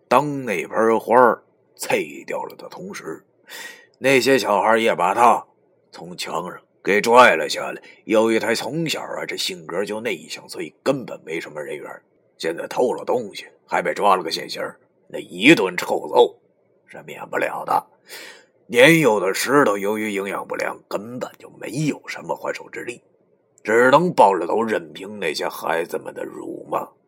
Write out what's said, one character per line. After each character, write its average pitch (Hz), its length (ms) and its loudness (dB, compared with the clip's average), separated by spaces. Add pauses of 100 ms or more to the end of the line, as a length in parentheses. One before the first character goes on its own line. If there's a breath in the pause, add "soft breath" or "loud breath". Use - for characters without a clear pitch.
当 139 380 2
那 95 240 -4
盆 113 320 2
花 113 160 2
儿 123 260 6 (320)
碎 - 500 -6
掉 - 200 -8
了 - 100 -16
的 - 140 -18
同 95 260 -14
时， 80 300 -14 (760 loud breath)
那 131 220 4
些 131 180 4
小 101 220 2
孩 110 180 4
也 113 160 2
把 87 180 0
他 113 320 6 (460)
从 - 260 -18
墙 87 360 -8
上 - 100 -18 (220)
给 101 160 2
拽 117 340 8
了 76 140 -2
下 69 240 -6
来。 - 100 -14 (220 loud breath)
由 110 260 2
于 113 80 2
他 107 160 0
从 147 340 -6
小 - 120 -4
啊， - 260 -10
这 95 100 -10
性 90 300 -10
格 87 180 -6
就 104 160 -8
内 113 160 -6 (120)
向， - 200 -16
所 92 140 -12
以 78 100 -12 (120)
根 135 200 -2
本 - 200 -14
没 82 160 -6
什 80 100 -14
么 76 100 -12
人 73 160 -10
缘 67 120 -14
儿。 - 160 -18 (340)
现 82 180 -6
在 - 120 -10
偷 123 240 -2
了 - 120 -8
东 104 300 -4
西， - 100 -14 (220)
还 90 160 -2
被 82 100 -2
抓 95 220 4
了 92 80 0
个 - 80 -8
现 - 180 -8
行 - 140 -10
儿， - 160 -10 (300)
那 80 100 -12
一 101 340 2
顿 92 240 2
臭 - 320 -6
揍 - 320 4 (460)
是 - 160 -20
免 - 260 -16
不 - 80 -6
了 - 280 -4
的。 - 200 -2 (800 loud breath)
年 139 340 6
幼 110 200 4
的 95 140 -2
石 139 300 2
头 104 120 0
由 101 220 -4
于 107 120 -4
营 98 180 -4
养 - 180 -8
不 - 100 -8
良， - 220 -6 (100)
根 117 300 -8
本 - 200 -10
就 - 120 -20
没 - 200 -14 (160)
有 - 220 -4
什 - 160 -12
么 - 100 -6
还 - 200 -8
手 - 160 -16
之 - 140 -12
力， - 180 -14 (600)
只 120 280 4
能 165 220 6
抱 98 260 4
着 85 80 -2
头 98 160 0
任 87 320 -4
凭 98 240 -14
那 82 160 -4
些 87 120 -6
孩 82 380 -4
子 - 140 -8
们 - 160 -12
的 - 100 -10
辱 - 460 -14
骂 - 180 -4 (180)